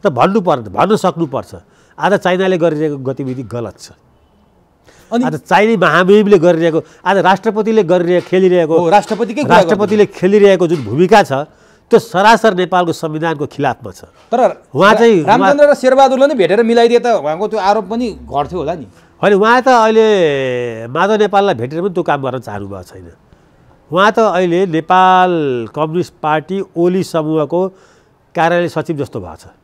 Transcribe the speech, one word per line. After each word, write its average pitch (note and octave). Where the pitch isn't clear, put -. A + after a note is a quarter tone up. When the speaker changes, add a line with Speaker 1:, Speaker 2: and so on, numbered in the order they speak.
Speaker 1:
र G3+
भन्नु F3
पर्छ, C#3+
भन्न C#3
सक्नुपर्छ, D#3
आज E3+
चाइनाले F#3
गरिरहेको D#3
गतिविधि C3
गलत A#2
छ। -
Speaker 2:
अनि A#3+
Speaker 1:
आज B3
चाइनी G#3+
महामहिमले F#3
गरिरहेको, E3
आज G3
राष्ट्रपतिले G3+
गरिरहेको, F3
खेलिरहेको, F3+
Speaker 2:
हो, E3+
राष्ट्रपतिकै G#3
कुरा -
Speaker 1:
राष्ट्रपतिले G3
Speaker 2:
गर्नु। -
Speaker 1:
खेलिरहेको G3
जुन D3+
भूमिका F3
छ, C#3
त्यो A#3
सरासर G#3+
नेपालको F3+
संविधानको D#3
खिलाफमा A#2+
छ। -
Speaker 2:
तर A3+
Speaker 1:
उहाँ F#3+
चाहिँ, A3
Speaker 2:
रामचन्द्र C#4+
Speaker 1:
उहाँ C#4+
Speaker 2:
र -
शेरबहादुरलाई C4
नै D4+
भेटेर F#3+
मिलाइदिए A#3
त A#3
उहाँको D#3+
त्यो A3
आरोप G3+
पनि G#3+
घट्थ्यो D3
होला D3
नि? C3
Speaker 1:
होइन, G3+
उहाँ A3
त -
अहिले D3+
माधव G3+
नेपाललाई G3+
भेटेर C#3
पनि G3
त्यो F3
काम D3
गर्न C3
चाहनु G2+
भएको G2
छैन। F2+
उहाँ F#3+
त A#3
अहिले F#3
नेपाल F#3
कम्युनिस्ट D#3
पार्टी D#3
ओली F3+
समूहको D#3+
कार्यालय E3+
सचिव D#3+
जस्तो B2
भएको D#2+
छ -